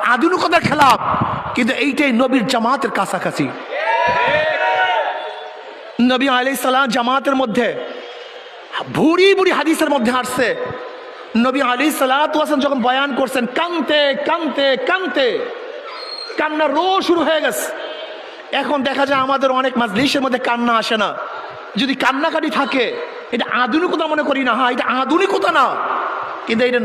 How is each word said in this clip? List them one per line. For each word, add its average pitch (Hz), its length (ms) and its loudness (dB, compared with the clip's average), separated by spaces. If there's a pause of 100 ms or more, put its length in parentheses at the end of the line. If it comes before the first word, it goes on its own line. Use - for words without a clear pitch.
আধুনিকতার 330 540 2
খেলাফ, 269 360 6 (540)
কিন্তু 240 220 0
এইটাই 277 380 2
নবীর 247 340 2
জামাতের 240 460 0
কাছাকাছি। 175 540 -2 (2500)
নবী 254 260 4
আলাইহিস 262 340 0
সালাম 269 260 2
জামাতের 262 480 0
মধ্যে 240 300 0 (1300)
ভুরি 339 420 4
ভুরি 370 180 4
হাদিসের 302 380 0
মধ্যে 247 220 2
আসছে, 254 340 0 (880)
নবী 254 260 2
আলাইহিস 254 340 0
সালাতু 277 400 2
ওয়াস 311 120 2
সালাম 285 180 2
যখন 277 140 0
বয়ান 262 360 2
করছেন, 254 280 0 (120)
কানতে, 320 440 0 (260)
কানতে, 302 400 0 (200)
কানতে 339 400 0 (1080)
কান্না 311 300 0
রো 302 200 2 (160)
শুরু 339 220 4
হয়ে 311 180 2
গেছে। 269 240 -2 (840)
এখন 269 300 0
দেখা 269 240 0
যায় 269 140 2
আমাদের 262 300 2
অনেক 254 260 0
মাজলিসের 240 480 2
মধ্যে 254 220 0
কান্না 240 320 2
আসে 220 180 0
না। 202 140 2 (680)
যদি 254 180 0
কান্নাকাটি 302 560 0
থাকে, 262 340 0 (480)
এটা 233 220 -2
আধুনিকতা 320 520 0
মনে 302 220 0
করি 269 160 0
না, 247 100 2
হ্যাঁ, 247 180 2
এটা 254 140 -2 (140)
আধুনিকতা 359 520 2
না, 277 140 4 (800)
কিন্তু 226 200 0
এটা 247 200 2